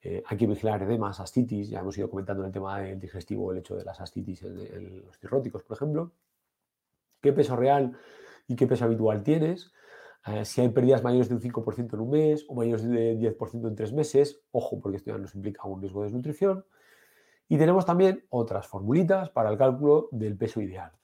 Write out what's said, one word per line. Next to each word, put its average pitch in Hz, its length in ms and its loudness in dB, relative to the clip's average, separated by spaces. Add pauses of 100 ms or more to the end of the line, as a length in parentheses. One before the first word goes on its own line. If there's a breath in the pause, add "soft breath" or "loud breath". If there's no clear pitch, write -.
Eh, 92 220 -6
hay 107 80 -4
que 110 120 2
vigilar 104 360 -2
edemas, 101 380 -2
ascitis, 107 480 -2
ya 98 100 -8
hemos 98 180 -8
ido 104 120 -4
comentando 98 340 -6
en 95 40 -6
el 95 40 -8
tema 98 260 -8
del 98 220 -8
digestivo 98 540 -6
el 90 60 -6
hecho 95 180 -10
de 92 80 -10
las 95 160 -12
ascitis 95 420 -10
en, 92 160 -14
en 92 460 -14
los 92 120 -20
cirróticos, 120 460 -4
por - 140 -12
ejemplo. 151 340 -4 (1080)
¿Qué 143 100 4
peso 131 240 2
real 131 420 2 (480 loud breath)
y 123 120 -4
qué 131 100 4
peso 123 160 2
habitual 110 400 2
tienes? 160 480 0 (540 loud breath)
Eh, 104 180 -4
si - 160 -4
hay 123 80 6
pérdidas 127 360 6
mayores 123 260 4
de 123 60 0
un 117 60 -4
cinco 120 220 -4
por 107 120 -4
ciento 120 200 -6
en 104 60 -4
un 113 80 -4
mes 151 400 2
o - 40 -12
mayores 117 300 0
de 117 320 2
diez 110 180 0
por - 160 -8
ciento 117 200 -6
en 110 60 -6
tres 107 180 -6
meses, 143 480 2 (100)
ojo, - 300 -4
porque 98 160 -4
esto - 140 -10
ya 104 60 -8
nos 98 180 -12
implica 101 300 -10
un 98 140 -8
riesgo 95 220 -8
de 104 60 -4
desnutrición. 151 580 -2 (840 soft breath)
Y 160 100 2
tenemos 175 280 6
también 185 440 4
otras 113 380 -2
formulitas 160 640 2
para 110 220 2
el 107 60 0
cálculo 147 540 4
del 107 240 -4
peso 110 240 -4
ideal. 92 320 -8 (120)